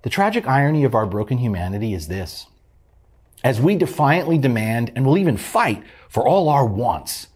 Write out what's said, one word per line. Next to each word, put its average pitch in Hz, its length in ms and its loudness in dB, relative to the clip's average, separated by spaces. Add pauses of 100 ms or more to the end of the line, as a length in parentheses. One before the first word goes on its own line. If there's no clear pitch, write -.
The 123 80 -4
tragic 214 360 -2
irony 143 360 2
of 123 100 2
our 110 140 2
broken 107 320 -2
humanity 101 560 -4
is 80 140 -10
this. 90 360 -10 (960)
As 113 160 0
we 185 160 4
defiantly 165 640 2
demand 117 580 0
and 131 80 0
will 139 140 4
even 165 200 2
fight 131 440 -2 (260)
for - 200 -2
all 175 220 2
our 139 180 2
wants 101 680 -4